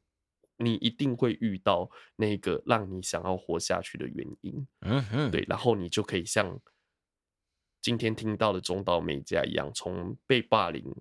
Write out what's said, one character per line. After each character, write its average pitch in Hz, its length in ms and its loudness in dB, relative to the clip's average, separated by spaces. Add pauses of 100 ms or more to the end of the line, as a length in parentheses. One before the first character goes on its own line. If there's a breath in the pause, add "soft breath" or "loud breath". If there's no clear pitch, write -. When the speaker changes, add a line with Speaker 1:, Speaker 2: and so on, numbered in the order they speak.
(640)
Speaker 1:
你 117 120 4
一 117 160 0
定 131 260 -2
会 120 240 2
遇 104 160 0
到 90 340 2 (260 loud breath)
那 104 200 2
个 92 300 0
让 107 260 2
你 92 80 -6
想 87 240 -4
要 92 100 0
活 87 240 -2
下 90 220 0
去 - 160 -12
的 69 100 -6
原 - 200 -6 (160)
因。 - 240 -8 (160)
Speaker 2:
嗯 120 220 0
哼。 117 260 0
Speaker 1:
对， - 180 2
然 - 100 0
后 120 160 4
你 90 140 -4
就 107 140 0
可 98 160 -2
以 85 60 -2
像 98 360 0 (1200)
今 117 160 2
天 113 180 2
听 107 220 -2
到 107 160 2
的 92 80 0
中 95 240 -4
岛 87 160 4
美 76 220 -4
嘉 82 200 2
一 - 100 -2
样， 71 220 -2
从 92 400 -6 (120)
被 175 160 4
霸 104 260 4
凌， 76 160 -6 (160)